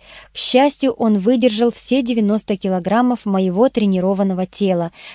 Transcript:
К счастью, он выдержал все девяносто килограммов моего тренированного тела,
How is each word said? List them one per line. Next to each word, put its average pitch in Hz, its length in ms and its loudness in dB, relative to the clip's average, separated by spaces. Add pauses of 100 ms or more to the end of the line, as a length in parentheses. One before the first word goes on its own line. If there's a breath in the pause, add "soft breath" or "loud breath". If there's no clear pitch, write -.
(320 loud breath)
К - 40 -14
счастью, 269 560 0
он 220 260 0
выдержал 226 540 2
все 262 300 -2
девяносто 220 540 -2
килограммов 202 680 -2
моего 190 420 2
тренированного 190 800 0
тела, 180 460 -2 (220 loud breath)